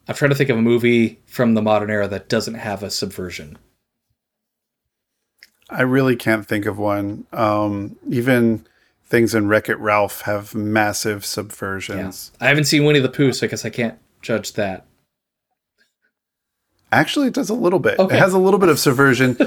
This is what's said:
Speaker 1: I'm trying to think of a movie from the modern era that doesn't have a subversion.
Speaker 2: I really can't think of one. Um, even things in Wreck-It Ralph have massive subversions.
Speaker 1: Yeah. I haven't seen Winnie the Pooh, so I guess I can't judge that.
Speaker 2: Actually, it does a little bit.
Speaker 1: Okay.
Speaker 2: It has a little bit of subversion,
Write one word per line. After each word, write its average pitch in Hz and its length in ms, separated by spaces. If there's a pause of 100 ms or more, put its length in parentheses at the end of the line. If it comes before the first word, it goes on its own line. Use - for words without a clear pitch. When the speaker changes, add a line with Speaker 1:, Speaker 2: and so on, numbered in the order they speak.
Speaker 1:
I'm 117 100
trying 143 160
to 135 40
think 139 140
of 113 80
a 113 40
movie 117 640
from 117 260
the 110 80
modern 107 280
era 104 200
that 98 180
doesn't 113 280
have 104 280
a 92 80
subversion. 92 640 (2000)
Speaker 2:
I - 140
really 131 340
can't 110 280
think 104 200
of 101 120
one. 101 540
Um, 104 640 (140)
even 120 580 (380)
things 113 280
in 104 140
Wreck-It 104 320
Ralph 104 440
have 104 300
massive 107 680
subversions. 98 1120
Speaker 1:
Yeah. - 120
I 131 40
haven't 147 160
seen 147 180
Winnie 147 160
the 127 80
Pooh, 131 240
so - 140
I 110 40
guess - 140
I 113 60
can't 113 280 (240)
judge 107 320
that. 95 320 (2000)
Speaker 2:
Actually, 196 360
it 214 60
does 269 160
a 214 60
little 180 240
bit. - 180
Speaker 1:
Okay. 190 180
Speaker 2:
It - 40
has 190 140
a 190 60
little 190 200
bit 185 100
of 147 100
subversion, 127 680